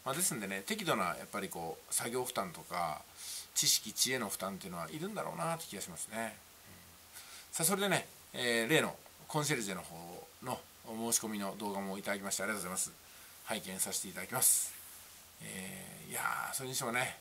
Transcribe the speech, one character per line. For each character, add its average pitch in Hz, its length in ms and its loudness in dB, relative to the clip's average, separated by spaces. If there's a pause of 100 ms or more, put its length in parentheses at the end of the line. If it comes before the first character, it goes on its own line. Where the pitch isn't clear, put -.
ま 131 80 0
あ、 - 20 0
で 175 80 2
す 175 120 4
ん 113 60 -2
で 98 60 -2
ね、 98 200 -2
適 214 180 0
度 143 120 6
な 95 80 4
や 85 200 2
っ - 40 -10
ぱ 104 120 -2
り 95 80 -2
こ 82 300 -4 (120)
う、 - 40 0
作 131 160 2
業 127 140 2
負 - 100 -4
担 95 160 0
と 82 100 -10
か、 82 420 -2 (520)
知 156 120 6
識、 - 260 4
知 - 200 4
恵 131 60 2
の 107 100 0
負 - 100 -2
担 95 160 0
っ - 20 -6
て 90 100 -10
い - 20 -6
う 87 40 -6
の 85 60 -4
は 80 120 -2
い 165 80 -6
る 180 100 -2
ん 220 60 -6
だ 160 80 -2
ろ - 120 -2
う 170 40 -4
な 165 160 2
っ 160 40 -2
て - 60 -6
気 202 120 -8
が 190 60 -4
し - 80 -6
ま 87 60 -10
す - 120 -6
ね。 107 80 -6
う 113 40 0
ん。 - 1300 -10
さ - 80 2
あ、 156 40 6
そ 190 100 6
れ 190 60 2
で 202 60 4
ね、 160 180 4 (280)
え 117 320 4
ー、 131 40 0
例 151 100 10
の 98 140 2 (320)
コ 151 140 2
ン 147 40 2
シ 139 100 2
ェ - 20 4
ル 117 60 0
ジ 98 100 -2
ェ - 20 -2
の 85 80 -6
方 87 140 -10 (460)
の 123 160 -2 (280)
お 113 260 0
申 - 60 6
し - 40 4
込 110 60 -2
み 107 100 -2
の 98 200 -2
動 104 140 -2
画 98 80 0
も 98 180 -2
い 98 40 -6
た 101 100 0
だ 101 60 0
き 98 40 -6
ま 98 80 -2
し - 60 2
て 95 60 0
あ 98 40 2
り 110 60 0
が 101 60 0
と - 20 -4
う - 20 -4
ご - 20 -
ざ 90 40 -4
い 92 40 -2
ま 92 60 -2
す。 87 140 0 (540)
拝 110 160 0
見 92 180 -6
さ 95 120 2
せ - 100 0
て 101 60 -6
い 90 40 -8
た 90 80 -6
だ 95 60 -4
き 120 80 -4
ま 123 80 4
す。 - 300 6 (680)
え 95 680 -8
ー、 - 20 -10
い 123 40 -6
や - 60 -2 (320)
ー、 - 20 -4
そ 131 80 -2
れ 131 60 -4
に 127 60 -4
し - 40 2
て 135 60 0
も 117 80 0
ね 127 280 2